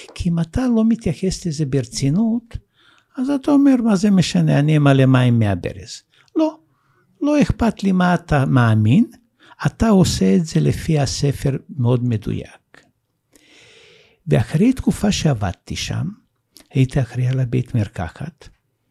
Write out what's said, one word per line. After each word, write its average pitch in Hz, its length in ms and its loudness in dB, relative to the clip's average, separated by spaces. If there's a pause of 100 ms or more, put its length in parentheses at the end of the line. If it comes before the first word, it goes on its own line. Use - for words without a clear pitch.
(160)
כי - 140 -4
אם 170 100 0
אתה 247 360 -2
לא 220 100 2
מתייחס 202 600 -2
לזה 156 200 -4
ברצינות, 139 920 -2 (600)
אז 262 120 -4
אתה 285 220 -2
אומר, 277 320 4
'מה 220 120 2
זה 208 160 2
משנה, 160 480 2
אני 151 180 2
אמלא 139 280 4
מים 127 340 4
מהברז.'" 92 640 -4 (320)
לא, 320 220 -2 (640)
לא 294 200 2
אכפת - 420 -2
לי 196 80 0
מה 180 220 2
אתה 143 320 0
מאמין, 120 600 4 (600)
אתה - 240 0
עושה 190 460 2
את 175 100 0
זה 160 140 -2
לפי 151 400 0
הספר 139 580 -2 (120)
מאוד 123 340 0
מדויק. - 800 -6 (1400)
ואחרי 156 460 0
תקופה - 380 -2
שעבדתי 104 640 -4
שם, 113 320 -6 (640)
הייתי 131 300 0
אחראי 123 260 -6
על 131 120 -2
הבית 123 360 -4
מרקחת, - 720 -8 (420)